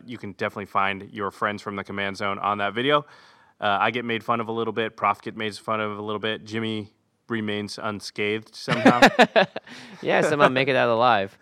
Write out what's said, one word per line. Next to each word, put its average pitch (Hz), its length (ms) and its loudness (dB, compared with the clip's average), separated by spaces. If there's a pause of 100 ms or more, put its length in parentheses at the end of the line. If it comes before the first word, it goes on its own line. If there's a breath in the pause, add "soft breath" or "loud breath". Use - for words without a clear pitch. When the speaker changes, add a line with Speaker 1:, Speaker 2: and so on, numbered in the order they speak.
Speaker 1:
you - 120 -12
can 101 160 -12
definitely 104 320 -6
find 98 460 -2
your 101 200 -6
friends 104 300 -4
from 104 140 -8
the 98 80 -6
Command 98 340 -6
Zone 101 220 -4
on 101 200 0
that 101 140 -2
video. 143 320 2 (540 soft breath)
Uh, 101 220 0
I 113 100 2
get 120 140 -4
made 113 180 -2
fun 117 160 0
of 110 80 -6
a 117 40 -4
little 113 220 -4
bit. 110 220 -4
Prof 104 260 0
get 104 140 -10
made 107 220 -6
fun 110 240 -2
of 107 160 -4
a 104 40 -8
little 107 180 -6
bit. 110 260 -4
Jimmy 110 480 -6 (340)
remains 104 540 -4
unscathed 107 760 -4
somehow. - 460 4
Speaker 2:
<laughs> 220 440 6 (560 loud breath)
Yeah, - 200 2
somehow 147 260 4
make 131 200 2
it 135 80 4
out 123 140 4
alive. 113 520 2